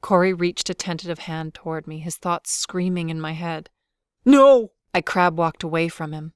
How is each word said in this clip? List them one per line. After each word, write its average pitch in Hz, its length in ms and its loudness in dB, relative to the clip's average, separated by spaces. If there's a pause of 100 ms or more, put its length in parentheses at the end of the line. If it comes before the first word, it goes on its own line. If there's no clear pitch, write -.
Corey 190 320 2
reached 175 360 -4
a 185 40 -6
tentative 170 460 -8
hand 160 340 -8
toward 160 340 -10
me, 156 120 -12
his 160 180 -10
thoughts - 340 -6
screaming 180 580 -4
in 160 120 -6
my 156 120 -8
head. 160 360 -8 (560)
No! 269 460 8 (220)
I 180 80 0
crab 180 360 2
walked 165 260 -2
away 165 240 -2
from 160 240 -8
him. 156 240 -12